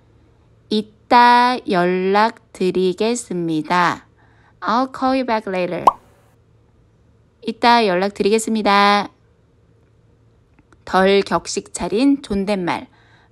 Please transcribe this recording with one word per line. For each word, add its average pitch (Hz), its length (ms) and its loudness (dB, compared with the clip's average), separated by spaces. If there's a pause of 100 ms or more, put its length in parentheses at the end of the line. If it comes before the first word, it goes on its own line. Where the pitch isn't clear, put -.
(720)
이따 240 880 2 (100)
연락드리겠습니다. 185 2500 -2 (540)
I'll 240 380 -2
call 262 180 -2
you 254 100 -4
back 220 200 -4
later. 180 380 -6 (1600)
이따 233 440 2
연락드리겠습니다. 202 1200 0 (1700)
덜 196 380 2
격식 - 520 -6
차린 269 480 0
존댓말. 190 680 -4 (440)